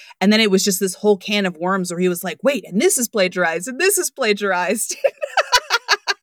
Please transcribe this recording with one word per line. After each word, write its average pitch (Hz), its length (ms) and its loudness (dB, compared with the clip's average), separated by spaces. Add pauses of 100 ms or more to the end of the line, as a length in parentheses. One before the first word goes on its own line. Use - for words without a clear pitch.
(200)
And 202 120 4
then 220 80 4
it 214 100 2
was 185 140 2
just 196 160 0
this 190 160 -2
whole 208 200 2
can 208 300 -2
of 180 100 -6
worms 180 360 -2
where 170 80 -4
he 180 80 2
was 175 160 -4
like, 170 180 -8
"Wait, 262 240 0
and 196 160 -2
this 370 160 4
is 233 100 -4
plagiarized, 180 600 0
and 262 120 -8
this 381 180 2
is 349 120 -4
plagiarized." 202 920 -2
<laughs> - 60 4 (1160)